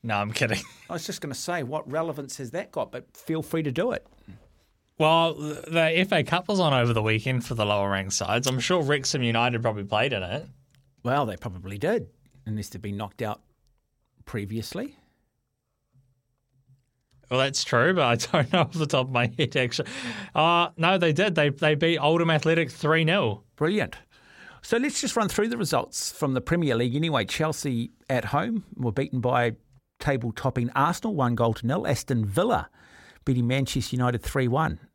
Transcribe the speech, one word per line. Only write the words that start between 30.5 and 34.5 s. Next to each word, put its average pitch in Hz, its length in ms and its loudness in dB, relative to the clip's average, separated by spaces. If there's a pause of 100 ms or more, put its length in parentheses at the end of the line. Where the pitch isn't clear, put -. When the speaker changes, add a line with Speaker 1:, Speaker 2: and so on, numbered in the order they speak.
Speaker 2:
Arsenal, 175 400 0
one 123 200 2
goal 117 180 4
to 117 140 -4
nil. 160 200 0
Aston 117 380 0
Villa 170 460 0 (560)
beating 123 200 2
Manchester 131 480 -2
United 123 280 0
three 131 260 0
one. 151 320 0 (140)